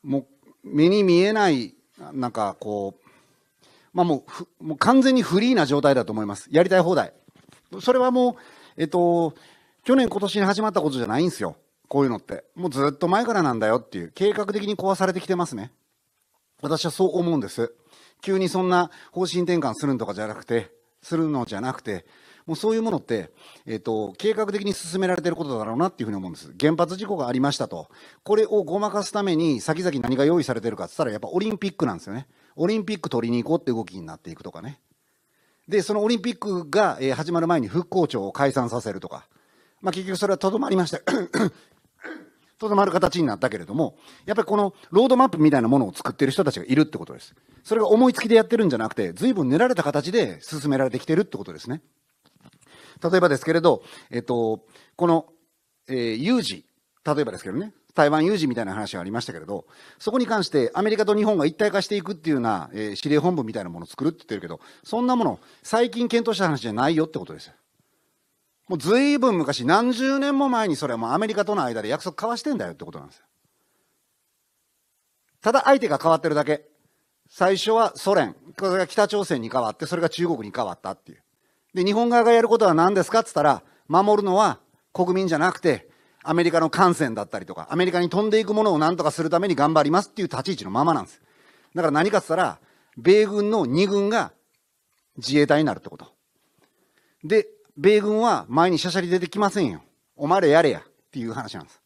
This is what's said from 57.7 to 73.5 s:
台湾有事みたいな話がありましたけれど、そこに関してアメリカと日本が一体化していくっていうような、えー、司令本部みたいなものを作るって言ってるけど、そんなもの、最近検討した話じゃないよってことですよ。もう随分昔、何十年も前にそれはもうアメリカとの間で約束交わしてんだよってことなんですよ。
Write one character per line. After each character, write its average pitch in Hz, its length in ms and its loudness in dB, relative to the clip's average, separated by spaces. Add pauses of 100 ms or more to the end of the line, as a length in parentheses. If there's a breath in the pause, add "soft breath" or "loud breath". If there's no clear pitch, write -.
台 147 160 4
湾 156 140 2
有 202 120 2
事 156 100 -2
み 127 80 -2
た 117 80 -4
い 101 40 -4
な 95 80 -8
話 104 200 -8
が 92 60 -8
あ 87 40 -10
り 98 60 -10
ま 117 100 -6
し - 60 -10
た - 60 -14
け 82 80 -14
れ 78 60 -18
ど、 98 200 -10 (320 loud breath)
そ 214 140 -4
こ 262 60 0
に 240 80 0
関 202 180 0
し - 60 -8
て 127 240 2
ア 185 80 -2
メ 214 80 2
リ 214 60 0
カ 208 100 0
と 208 100 2
日 214 80 2
本 214 140 2
が 147 80 2
一 156 100 -2
体 208 140 2
化 196 120 0
し - 60 -8
て 208 80 -2
い 190 60 -4
く 180 100 -8
っ - 20 -6
て 160 160 -6
い - 20 2
う - 20 2
よ 135 40 0
う 120 40 -2
な、 98 300 -2
え 107 180 -8
ー、 101 40 -10
司 - 140 -8
令 147 100 4
本 175 160 2
部 139 100 -2
み 110 80 -8
た 101 100 -6
い - 20 -8
な 87 60 -10
も 85 100 -14
の 85 40 -14
を - 20 -18
作 - 180 -10
る 160 60 2
っ - 20 -16
て 160 60 -18
言 - 80 -20
っ - 20 -20
て 110 60 -6
る 95 60 -8
け 85 80 -14
ど、 80 120 -12 (240 loud breath)
そ 226 160 -4
ん 247 60 0
な 247 100 2
も 233 80 0
の、 110 160 -2 (220 soft breath)
最 233 280 0
近 233 180 -2
検 233 200 0
討 214 80 0
し - 20 -8
た 196 60 2
話 151 160 0
じ 120 80 -6
ゃ 107 40 -4
な 123 160 2
い 165 80 2
よ 156 100 2
っ - 20 -16
て 147 100 -10
こ 90 60 -8
と 82 80 -16
で 76 80 -16
す - 60 -20
よ。 - 80 -20 (1120)
も 185 80 -4
う - 20 -4
随 254 400 2
分 233 180 2
昔、 135 300 -2
何 220 240 4
十 262 300 -2
年 277 180 0
も 277 100 2
前 226 200 0
に 147 80 0
そ 151 100 -6
れ 127 60 -4
は 113 60 -4
も 117 100 -4
う - 20 -4
ア 147 80 0
メ 214 80 0
リ 214 80 -4
カ 202 100 0
と 208 120 -2
の 156 80 0
間 113 180 -4
で 104 60 -6
約 143 160 -4
束 175 100 -8
交 226 160 -6
わ 240 60 -4
し - 60 -12
て 302 120 -2
ん 202 40 -4
だ 101 80 -6
よ 85 60 -10
っ - 40 -14
て - 80 -16
こ - 80 -16
と 76 80 -14
な 71 60 -20
ん - 20 -20
で - 60 -20
す - 40 -20
よ。 - 60 -20 (2250)